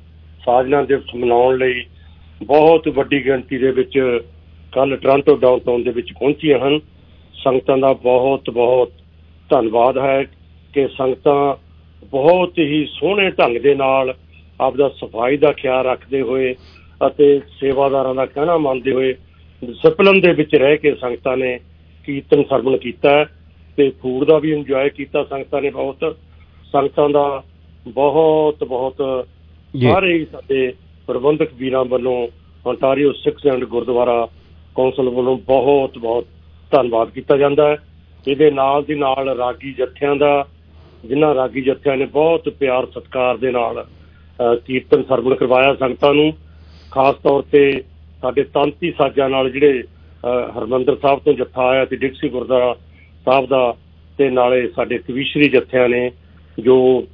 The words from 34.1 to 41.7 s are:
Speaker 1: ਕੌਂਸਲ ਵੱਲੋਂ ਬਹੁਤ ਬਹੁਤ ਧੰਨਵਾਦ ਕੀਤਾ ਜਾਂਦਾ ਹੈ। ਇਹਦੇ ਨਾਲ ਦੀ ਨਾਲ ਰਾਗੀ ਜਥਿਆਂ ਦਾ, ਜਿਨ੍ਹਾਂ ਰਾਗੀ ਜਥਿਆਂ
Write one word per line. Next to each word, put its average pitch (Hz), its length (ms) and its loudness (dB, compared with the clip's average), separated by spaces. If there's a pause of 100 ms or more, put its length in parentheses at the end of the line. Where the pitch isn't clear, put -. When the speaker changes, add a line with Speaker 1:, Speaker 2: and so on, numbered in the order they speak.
Speaker 1:
ਕੌਂਸਲ 131 340 0
ਵੱਲੋਂ 127 300 -2
ਬਹੁਤ 131 600 0
ਬਹੁਤ 117 280 -4 (440)
ਧੰਨਵਾਦ 117 400 2
ਕੀਤਾ 135 260 -2
ਜਾਂਦਾ 143 320 2
ਹੈ। 147 80 0 (520)
ਇਹਦੇ 143 220 4
ਨਾਲ 139 340 0
ਦੀ 151 100 -6
ਨਾਲ 135 340 -2
ਰਾਗੀ 123 440 -6
ਜਥਿਆਂ 139 440 -4
ਦਾ, 143 300 2 (580)
ਜਿਨ੍ਹਾਂ 147 300 0
ਰਾਗੀ 127 260 -2
ਜਥਿਆਂ 135 360 -2